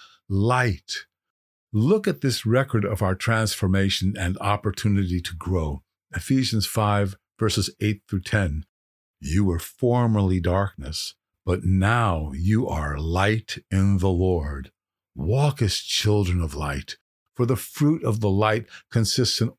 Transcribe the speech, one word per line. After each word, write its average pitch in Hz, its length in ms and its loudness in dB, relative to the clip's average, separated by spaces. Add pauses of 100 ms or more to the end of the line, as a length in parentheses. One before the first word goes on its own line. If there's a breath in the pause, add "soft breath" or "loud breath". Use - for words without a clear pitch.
(280 loud breath)
light. 110 760 0 (680)
Look 156 340 2
at 190 140 -2
this 127 240 -2
record 117 400 2
of 101 160 -2
our 95 140 2
transformation 98 1040 0
and 92 240 -2
opportunity 98 800 0
to - 120 -10
grow. 80 480 -2 (320)
Ephesians 127 520 0
five, 101 500 0 (220)
verses 104 320 0 (100)
eight 107 300 -2
through 95 140 -4
ten. 80 420 -2 (540)
"You 90 260 0
were 85 120 0
formerly 110 840 2
darkness, 87 760 -4 (320)
but 92 180 -2
now 95 680 2
you 101 340 0
are 73 300 -4
light 92 580 -2 (140)
in 98 280 4
the 95 120 2
Lord. 85 600 0 (440)
Walk 127 480 0
as 101 160 0
children 98 640 0
of 71 120 -4
light. - 440 -8 (380)
For 123 100 0
the 120 100 0
fruit 151 480 0
of 110 160 0
the 104 100 2
light 107 360 0 (260 loud breath)
consists 117 480 0
in 117 180 0